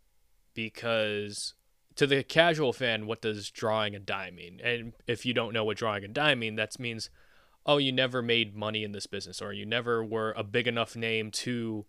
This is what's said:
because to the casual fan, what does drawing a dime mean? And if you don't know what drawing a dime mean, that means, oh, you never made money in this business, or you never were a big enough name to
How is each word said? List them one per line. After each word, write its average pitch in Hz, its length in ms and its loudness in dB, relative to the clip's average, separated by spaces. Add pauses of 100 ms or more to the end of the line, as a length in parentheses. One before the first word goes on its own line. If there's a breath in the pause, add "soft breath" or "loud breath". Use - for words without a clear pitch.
(540)
because 107 1000 -2 (440)
to 147 100 4
the 139 160 4
casual 156 500 6
fan, 110 340 0
what 110 140 -4
does 104 300 -4
drawing 107 440 0
a 101 40 -10
dime 95 380 -8
mean? 87 260 -16
And 117 320 -2 (120)
if 120 200 -2
you 120 80 2
don't 117 180 0
know 113 120 0
what 107 120 0
drawing 104 280 -2
a 98 40 -10
dime 139 300 2
mean, 110 160 -4
that 110 240 -2
means, 117 320 -6 (560 soft breath)
oh, 147 120 6
you 135 140 2
never 127 300 2
made 117 340 2
money 107 280 -2
in 101 80 -6
this 101 140 -8
business, 98 360 -8
or 101 100 -8
you 101 140 -8
never 117 360 0
were 110 340 -2
a 113 80 -2
big 117 220 2
enough 117 300 0
name 110 360 -2
to 113 560 -4